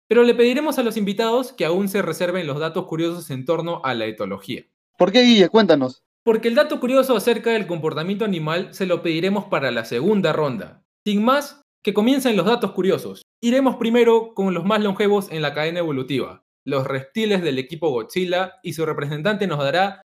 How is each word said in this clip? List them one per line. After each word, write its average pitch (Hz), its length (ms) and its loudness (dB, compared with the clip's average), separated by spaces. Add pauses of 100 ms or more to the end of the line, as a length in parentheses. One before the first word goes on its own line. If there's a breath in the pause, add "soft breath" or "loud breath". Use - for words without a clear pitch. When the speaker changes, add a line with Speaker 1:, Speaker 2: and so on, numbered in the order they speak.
Speaker 1:
pero 240 160 6
le 240 100 6
pediremos 262 460 2
a 247 40 0
los 226 140 -2
invitados 226 560 -2
que 175 120 -2
aún 185 220 0
se 196 140 -2
reserven 175 460 -4
los 143 120 -4
datos 160 280 -4
curiosos 170 420 -4
en 131 160 -8
torno 165 380 -4
a 131 100 -2
la 110 140 -4
etología. 101 560 -8 (340)
Speaker 2:
¿Por 180 140 4
qué, 247 100 6
Guille? 226 280 8
Cuéntanos. 160 520 4 (220)
Speaker 1:
Porque 226 240 2
el 233 80 0
dato 294 240 2
curioso 262 360 2
acerca 226 360 0
del 214 160 0
comportamiento 165 580 -4
animal 170 480 -4
se 190 140 -6
lo 170 160 0
pediremos 185 420 -2
para 139 240 -2
la 117 160 -4
segunda 160 480 0
ronda. 131 440 -4 (260)
Sin 208 180 0
más, 277 380 0 (220)
que 202 100 -2
comiencen 247 420 2
los 170 100 0
datos 233 260 0
curiosos. 180 500 -2 (200)
Iremos 254 360 2
primero 226 560 2
con 190 200 0
los 165 120 -4
más 214 160 2
longevos 202 500 0
en 160 100 -6
la 143 120 -2
cadena 160 260 -4
evolutiva, 135 640 -4 (220)
los 135 200 -2
reptiles 190 560 -2
del 143 160 -2
equipo 156 320 -4
Godzilla, 180 760 -4
y 165 100 -8
su 160 120 -4
representante 151 640 -4
nos 151 120 -4
dará 175 420 0 (120)